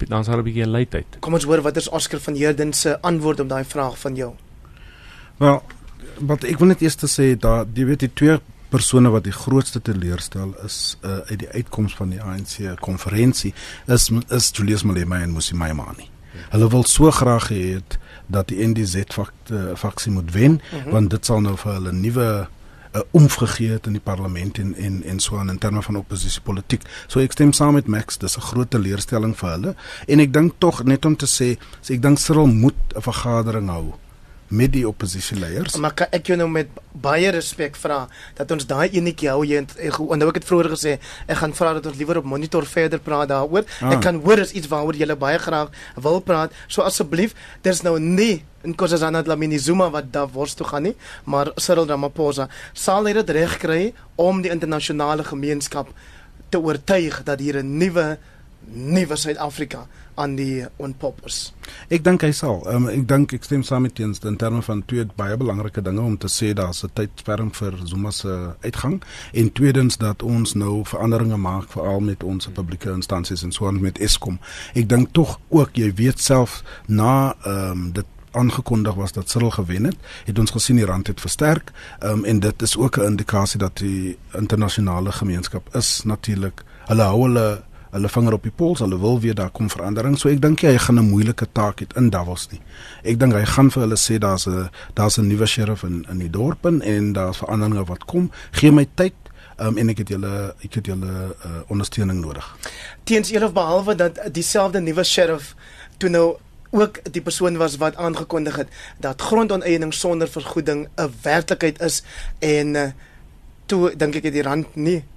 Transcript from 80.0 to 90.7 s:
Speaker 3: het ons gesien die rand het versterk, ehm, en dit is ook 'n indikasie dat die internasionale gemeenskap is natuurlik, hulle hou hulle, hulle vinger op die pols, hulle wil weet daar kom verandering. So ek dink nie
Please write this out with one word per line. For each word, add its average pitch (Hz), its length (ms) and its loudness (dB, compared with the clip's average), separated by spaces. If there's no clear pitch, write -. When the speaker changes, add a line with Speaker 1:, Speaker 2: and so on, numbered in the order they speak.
Speaker 3:
het 101 140 -2
ons 107 120 4
gesien 120 240 2
die 110 100 4
rand 92 220 -2
het 98 140 -6
versterk, 151 500 0
ehm, 107 260 -2
en 107 140 2
dit 104 220 0
is - 160 0
ook 123 200 2
'n 107 80 2
indikasie 104 540 0
dat 95 180 -2
die 95 400 -4
internasionale 98 800 0
gemeenskap 90 640 -4
is - 300 -2
natuurlik, 101 580 -4
hulle 110 160 4
hou 101 240 4
hulle, 110 360 2
hulle 98 180 -2
vinger 117 240 2
op 101 100 -2
die 113 80 -4
pols, 170 280 0
hulle 95 200 0
wil 117 200 2
weet 110 160 0
daar 95 160 -4
kom 107 180 -2
verandering. 110 480 -2
So 143 120 2
ek 139 120 4
dink 151 220 4
nie 151 80 8